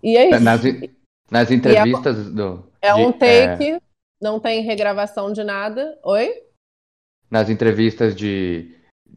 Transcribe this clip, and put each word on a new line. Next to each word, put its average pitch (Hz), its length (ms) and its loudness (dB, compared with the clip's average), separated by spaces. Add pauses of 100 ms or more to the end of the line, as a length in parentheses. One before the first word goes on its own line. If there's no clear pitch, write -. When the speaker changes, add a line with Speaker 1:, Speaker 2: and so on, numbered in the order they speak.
Speaker 1:
E 226 140 2
é 262 120 6
isso. 117 140 4
Speaker 2:
Nas, 117 180 4 (680)
nas 117 180 2
Speaker 1:
E 127 40 2
é, - 0 -
Speaker 2:
entrevistas 120 760 2
do, 95 380 -8 (120)
Speaker 1:
é 202 120 2
Speaker 2:
de, 214 80 4
Speaker 1:
um 240 100 2
take 240 600 2
Speaker 2:
é, 339 100 -8 (400)
Speaker 1:
Não 214 180 -4
tem 226 220 -4
regravação 208 680 -4
de 214 120 -8
nada. 214 600 -8
Oi? 269 400 -2 (880)
Speaker 2:
Nas 110 180 2
entrevistas 110 640 0
de 92 600 -6 (420)